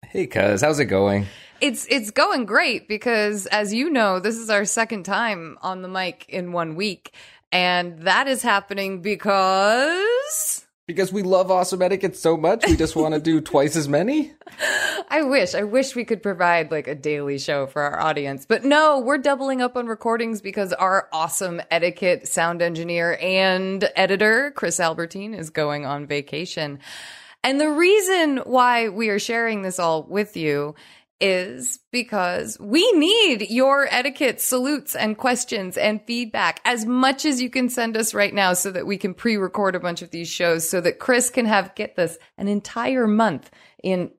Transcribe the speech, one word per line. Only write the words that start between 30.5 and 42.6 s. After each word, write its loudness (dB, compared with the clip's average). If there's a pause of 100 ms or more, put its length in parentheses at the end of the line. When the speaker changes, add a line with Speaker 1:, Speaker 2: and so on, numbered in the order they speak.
Speaker 2:
is -2 (100)
because -4
we 2
need 4
your 4
etiquette 0
salutes -2
and -2
questions -4
and 0
feedback -2
as 0
much 2
as 0
you -4
can 0
send -2
us -2
right 0
now 2
so -2
that -6
we -2
can -4
pre-record 0
a -2
bunch -6
of -16
these -10
shows 0
so 0
that 0
Chris 2
can 0
have, 2
get -8
this, -2 (220)
an -4
entire -2